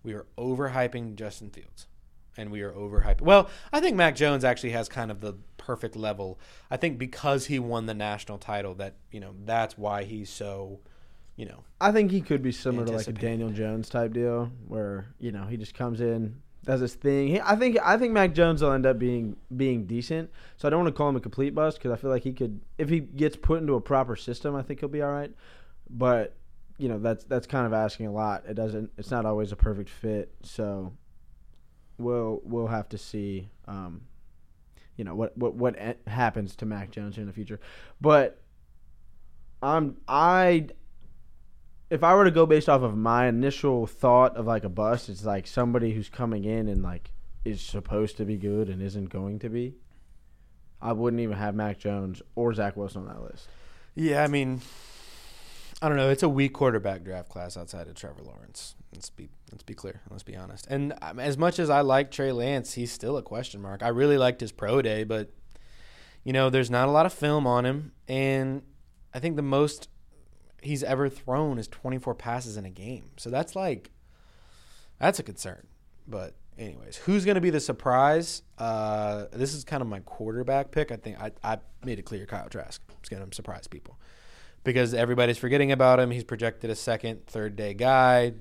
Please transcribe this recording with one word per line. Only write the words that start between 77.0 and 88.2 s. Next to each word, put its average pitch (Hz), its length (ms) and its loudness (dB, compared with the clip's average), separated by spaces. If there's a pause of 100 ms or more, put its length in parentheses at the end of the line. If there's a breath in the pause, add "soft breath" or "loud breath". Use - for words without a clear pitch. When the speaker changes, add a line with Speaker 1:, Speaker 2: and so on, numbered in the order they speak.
Speaker 1:
gonna 190 180 4
be 180 100 4
the 151 80 2
surprise? 139 840 2 (160)
Uh, 107 760 -2
this 139 220 -4
is 143 100 -10
kind 139 180 -6
of 120 60 -4
my 101 120 -8
quarterback 127 720 -4
pick. 151 200 -2
I 117 40 -6
think 107 240 -14
I, 110 120 -8 (120)
I 110 160 -4 (240)
made 117 160 -6
it - 60 -12
clear 101 200 -10
Kyle - 240 -10
Trask - 320 -12 (220)
is - 60 -14
gonna 98 220 -10
surprise - 360 -12
people - 320 -18 (640 soft breath)
because 123 320 2
everybody's 120 420 4
forgetting 139 340 2
about 127 280 8
him. 123 100 4
He's 120 140 -4
projected 113 480 -4
a 107 40 -2
second, 113 520 -4
third 107 280 -6
day 104 200 -6
guy. 123 640 6